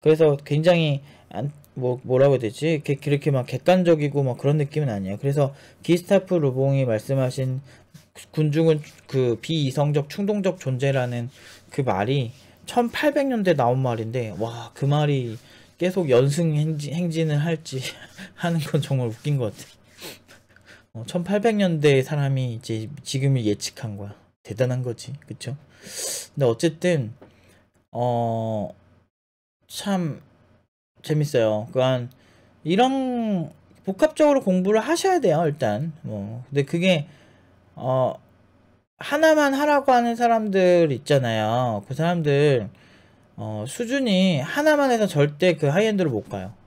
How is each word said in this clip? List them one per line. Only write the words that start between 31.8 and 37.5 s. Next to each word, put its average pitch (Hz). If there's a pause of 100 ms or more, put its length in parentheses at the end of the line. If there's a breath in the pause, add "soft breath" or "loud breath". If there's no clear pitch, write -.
이런 233 (340)
복합적으로 294
공부를 190
하셔야 330
돼요, 170
일단. 139 (100)
뭐, 110
근데 139
그게, 170 (680 soft breath)